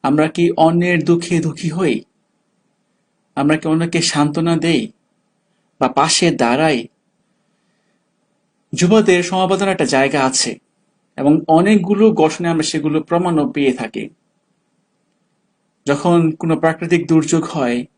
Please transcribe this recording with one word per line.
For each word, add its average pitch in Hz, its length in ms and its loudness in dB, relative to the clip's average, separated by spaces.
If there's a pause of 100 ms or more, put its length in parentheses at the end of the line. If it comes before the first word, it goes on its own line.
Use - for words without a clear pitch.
আমরা 151 260 0
কি 170 300 0
অন্যের 170 460 2
দুঃখে 170 360 0
দুঃখী 160 300 -6
হই? 156 320 -4 (1300)
আমরা 143 220 0
কি 160 120 -6
অন্যকে 165 320 -2
সান্ত্বনা 160 560 -2
দেই 160 340 -2 (880)
বা 131 80 0
পাশে 160 440 2
দাঁড়াই? 127 560 0 (1900)
যুবদের 180 500 2
সমবেদনার 190 460 -2
একটা 180 160 -2
জায়গা 135 400 0
আছে - 340 -4 (580)
এবং 147 300 2
অনেকগুলো 196 640 4
ঘটনায় 170 400 0
আমরা 160 120 -2
সেগুলো 156 380 -2
প্রমাণও 170 500 -2
পেয়ে 139 220 0
থাকি। 110 360 -10 (1800)
যখন 165 460 2
কোনো 160 260 -2
প্রাকৃতিক 160 500 0
দুর্যোগ 160 360 2
হয় 123 420 -4 (120)